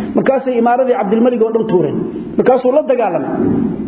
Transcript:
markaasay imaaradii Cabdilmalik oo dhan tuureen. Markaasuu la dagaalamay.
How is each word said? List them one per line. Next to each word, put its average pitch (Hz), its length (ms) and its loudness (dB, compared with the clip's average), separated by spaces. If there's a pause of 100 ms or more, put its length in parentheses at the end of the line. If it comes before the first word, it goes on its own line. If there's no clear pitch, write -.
(120)
markaasay 254 440 0
imaaradii 240 400 2
Cabdilmalik 226 460 2
oo 220 100 2
dhan 185 140 0
tuureen. 156 300 0 (360)
Markaasuu 254 400 2
la 302 100 2
dagaalamay. 202 480 -2 (580)